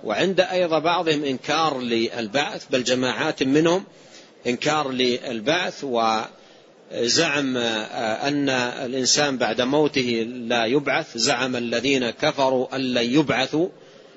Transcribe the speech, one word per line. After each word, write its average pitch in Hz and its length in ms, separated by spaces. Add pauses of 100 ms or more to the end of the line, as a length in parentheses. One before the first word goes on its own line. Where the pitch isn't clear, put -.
وعند 160 360
أيضا 175 380
بعضهم 160 460
إنكار 143 560
للبعث، 117 880
بل 127 140
جماعات 127 580
منهم 160 420 (640)
إنكار 143 440
للبعث، 127 920
وزعم، 123 1700
آه، 113 720
أن 143 200 (360)
الإنسان 131 540
بعد 113 220
موته 127 680
لا 120 360
يبعث، 135 420 (100)
زعم 127 400
الذين 120 540
كفروا 131 640
أن 135 40
لن 123 340
يبعثوا، 139 540 (480)